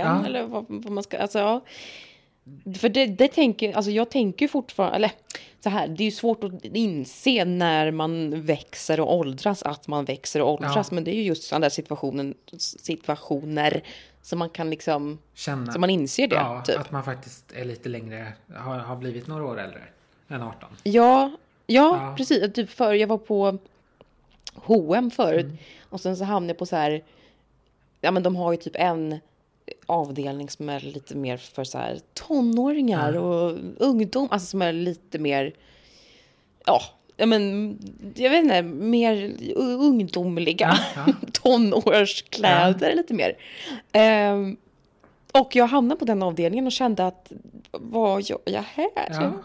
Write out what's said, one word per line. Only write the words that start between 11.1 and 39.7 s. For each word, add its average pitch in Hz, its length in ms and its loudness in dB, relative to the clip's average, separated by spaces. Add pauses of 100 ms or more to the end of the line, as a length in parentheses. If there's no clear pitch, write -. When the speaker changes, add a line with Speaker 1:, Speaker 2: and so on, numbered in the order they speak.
Speaker 2:
är 202 40 -2
ju 220 80 -2
just 175 200 -2
sådana 156 220 -2
där 143 40 4
situationen, 139 640 -6 (240)
situationer 151 1300 -4 (380)
som - 180 -8
man 170 100 -4
kan 165 200 -6
liksom, 151 480 -4 (160)
Speaker 1:
Känna. 127 380 -8
Speaker 2:
som 165 100 -2
man 185 80 2
inser 185 380 0
det, - 80 0
Speaker 1:
Ja, 123 300 -2
Speaker 2:
typ. - 140 0
Speaker 1:
att 143 120 -10
man 139 120 -6
faktiskt 131 520 -12
är 123 100 -10
lite 123 240 -10
längre, 110 440 -12 (220)
har, 127 240 -10
har 120 160 -10
blivit 123 320 -10
några 151 180 -8
år 117 140 -8
äldre 92 240 -12 (440)
än 135 140 -10
arton. 113 280 -14 (140)
Speaker 2:
Ja, 247 480 6 (360)
ja, 294 340 6
Speaker 1:
Ja. 139 160 -8
Speaker 2:
precis. 214 360 2
Typ 220 160 -2
för, 214 240 2
jag 208 140 4
var 214 100 0
på 196 400 0 (1000)
H - 200 2
och 175 220 2
M 247 140 0
förut, 175 340 2
Speaker 1:
Mm. 151 120 -12 (320)
Speaker 2:
och 190 120 -12
sen 185 160 -4
så 190 60 -4
hamnade 190 280 -2
jag 165 60 -6
på 180 80 -6
så 180 100 -4
här, 151 280 0 (1000)
ja, 165 100 0
men 185 120 0
de 180 120 0
har 175 160 0
ju 170 60 0
typ - 180 -10
en 160 440 -2 (680)
avdelning 143 640 -4
som 147 200 -10
är 143 100 -6
lite 139 380 -14
mer 127 200 -6
för - 260 -10
så 131 140 -10
här 120 220 -6 (140)
tonåringar 240 1000 0
Speaker 1:
Ja. 170 60 -2
Speaker 2:
och 175 380 0 (200)
ungdom, 247 540 0
alltså 185 160 -4
som 190 140 -4
är 170 120 0
lite 170 460 -6
mer, 139 340 0 (1120)
ja, - 160 4 (360)
ja, - 80 2
men 208 520 2 (380)
jag 254 140 2
vet 320 140 6
inte, 202 180 6
mer 220 540 2 (240)
u-, - 140 -6 (260)